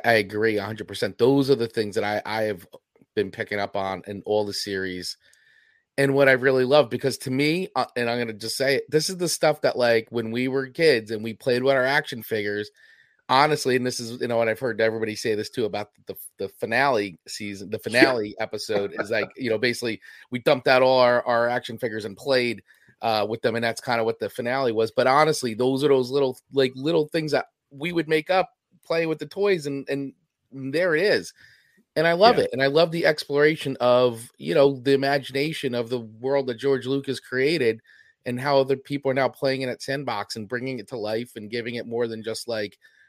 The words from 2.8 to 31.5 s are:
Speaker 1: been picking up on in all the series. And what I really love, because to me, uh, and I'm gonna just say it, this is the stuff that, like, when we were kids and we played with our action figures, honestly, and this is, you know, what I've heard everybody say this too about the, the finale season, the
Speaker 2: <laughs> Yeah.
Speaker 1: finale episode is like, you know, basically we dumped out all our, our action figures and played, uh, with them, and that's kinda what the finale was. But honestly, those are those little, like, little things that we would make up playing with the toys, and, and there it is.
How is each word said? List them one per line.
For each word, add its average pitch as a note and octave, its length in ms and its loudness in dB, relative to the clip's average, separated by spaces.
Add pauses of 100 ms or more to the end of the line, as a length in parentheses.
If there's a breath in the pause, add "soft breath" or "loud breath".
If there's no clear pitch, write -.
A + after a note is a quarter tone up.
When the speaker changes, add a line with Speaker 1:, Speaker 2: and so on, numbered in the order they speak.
Speaker 1:
been G2 160 -2
picking G#2 280 -6
up G2+ 180 -4
on F#2+ 300 -4
in G2+ 200 -10
all G#2 180 2
the G2+ 80 -8
series. F#2 640 -6 (800 soft breath)
And C#3 180 2
what C#3 140 6
I C3 40 8
really C3 320 4
love, C3+ 260 4
because B2 280 -2
to - 120 -8
me, D3+ 460 0
uh, B2+ 100 0 (100)
and A#2+ 140 -2
I'm A#2+ 80 -2
gonna A#2 160 -4
just A2 240 -10
say C3+ 180 2
it, A#2 140 -4
this D#3 180 0
is F#3 80 -8
the F3 120 -4
stuff D3+ 340 0
that, A2+ 160 0
like, A#2 320 4
when A2+ 220 -4
we B2 160 -2
were C3 200 -4
kids B2 440 2
and G#2+ 120 -6
we A2+ 80 -6
played B2 300 0
with C3+ 120 4
our B2+ 100 2
action C3+ 380 -2
figures, G#2 460 -4 (600 soft breath)
honestly, C#3 480 4
and B2 100 0
this B2 140 -4
is, A#2+ 200 -10
you B2 80 -4
know, A#2 80 0
what A2+ 120 2
I've A2 100 0
heard A2+ 220 -4
everybody A2 340 0
say A2 200 -2
this G#2+ 160 -4
too A#2+ 140 -4
about G#2 260 -4 (160)
the, - 100 -12 (220)
the G2 100 -6
finale A2+ 800 0
season, G2+ 440 -12
the G#2+ 120 -6
Speaker 2:
<laughs> - 60 -6
Yeah. A#2 140 2
Speaker 1:
finale A#2 360 0
episode G#2+ 600 -4
is G#2 120 -6
like, A2 260 -2
you B2+ 140 -6
know, A2 80 0
basically A#2 420 -2 (300 loud breath)
we B2 100 -6
dumped C3+ 280 2
out C3 140 6
all C3 160 4
our, B2 280 4
our A#2+ 220 2
action A#2+ 300 -4
figures A2 260 -6
and G2+ 120 -10
played, B2 460 0 (400 soft breath)
uh, A2 260 0
with A2+ 140 -6
them, A2+ 120 0
and A#2 80 -4
that's A2+ 180 -2
kinda A#2 220 0
what A2+ 160 -2
the G#2+ 120 -4
finale B2 420 -2
was. A2 180 0
But B2 160 2
honestly, C#3 480 2
those C3 300 0
are D3 40 4
those C3 220 2
little, C3+ 280 0 (140)
like, C3+ 220 2
little D3+ 340 0
things D#3 240 -4
that C#3 140 0 (240)
we D3 220 -8
would E3 160 -2
make D#3 220 0
up F#3 200 2 (340)
playing E3 260 -2
with D#3 100 -4
the D3+ 60 -10
toys, F#3+ 400 -2
and, C#3 220 -8
and C#3 240 -4 (380)
there D3 460 -2
it D#3+ 60 0
is. C#3 300 0 (640 soft breath)